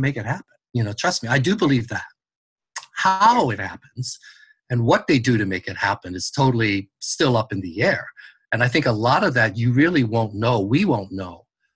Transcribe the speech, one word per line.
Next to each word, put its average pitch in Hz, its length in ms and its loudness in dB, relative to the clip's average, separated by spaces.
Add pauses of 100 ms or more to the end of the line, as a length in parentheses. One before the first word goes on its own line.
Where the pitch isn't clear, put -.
make 139 100 -2
it 107 80 -8
happen. 151 200 -6 (280)
You 120 120 0
know, 104 80 -6
trust - 280 -2
me, 113 80 -8
I 135 100 2
do 180 160 0
believe 139 340 2
that. - 200 -10 (840)
How 190 540 4
it 107 100 -4
happens - 580 -10 (520)
and 120 160 0
what 190 220 4
they 147 120 4
do 117 180 2
to 104 80 0
make 92 220 -6
it 95 100 -10
happen 98 380 -4
is - 140 -8
totally 113 600 0 (100)
still 135 360 0
up 107 160 -2
in 95 100 -4
the 90 200 -8
air. 160 260 -2 (440)
And 113 120 -2
I 123 40 2
think 143 180 0
a 127 60 2 (180)
lot 175 140 2
of 170 100 0
that 110 240 0
you 120 160 2
really 151 300 4
won't 110 320 -2
know, 113 240 0
we 123 260 2
won't 107 260 -2
know 90 340 -12 (300)